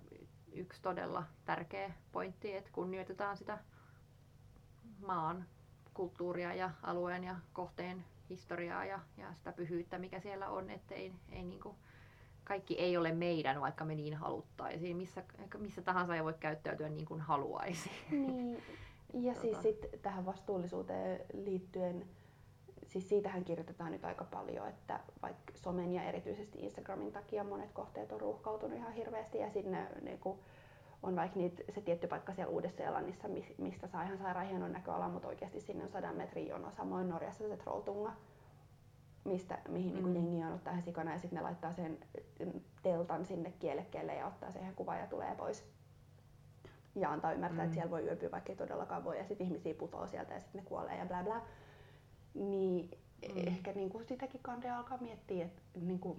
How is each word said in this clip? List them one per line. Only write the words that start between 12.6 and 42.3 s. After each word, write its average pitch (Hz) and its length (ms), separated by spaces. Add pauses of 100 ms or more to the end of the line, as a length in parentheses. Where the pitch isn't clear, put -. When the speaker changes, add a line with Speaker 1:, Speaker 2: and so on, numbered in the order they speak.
Speaker 1:
ei 180 160
ole 165 160
meidän, 160 480
vaikka 135 240
me 160 100
niin 151 220
haluttaisiin. - 800
Missä, 185 280 (340)
missä 196 240
tahansa 175 340
ei 160 80
voi 156 160
käyttäytyä 156 480
niin 156 180
kuin 160 140
haluaisi. 151 680 (200)
Speaker 2:
Niin, 254 520 (520)
ja 247 200
Speaker 1:
Tota. - 80
Speaker 2:
siis 220 200
sit - 400
tähän 190 240
vastuullisuuteen 185 960 (120)
liittyen 185 720 (840)
siis 185 180
siitähän 196 360
kirjoitetaan 165 480
nyt 175 120
aika 180 200
paljon, - 440
että - 320 (220)
vaikka - 320
somen 180 380
ja 180 100
erityisesti 208 560
Instagramin 202 540
takia 208 320
monet 202 280
kohteet 214 400
on 214 80
ruuhkautunut 214 580
ihan 233 140
hirveästi 220 460
ja 208 120
sinne 202 360 (160)
niinku - 360 (640)
on 190 140
vaikka 180 220
niitä, 175 240 (120)
se 208 60
tietty 170 260
paikka 156 280
siellä 185 180
Uudessa-Seelannissa, - 760
mi-, 180 300
mistä 185 280
saa 175 160
ihan 190 160
sairaan 185 280
hienon 185 260
näköalan, 175 380
mut 175 140
oikeesti - 360
sinne - 240
on 185 60
sadan 170 260
metrin 170 320
jono. - 220
Samoin 185 380
Norjassa 180 400
se 208 80
Trolltunga, 208 560 (1120)
mistä, 185 340 (100)
mihin 180 260
niinku 185 140
Speaker 1:
Mm. 180 80
Speaker 2:
jengi 170 240
jonottaa 165 320
ihan 175 120
sikana 165 280
ja 160 60
sit 175 140
ne 170 80
laittaa 165 320
sen, 160 260 (460)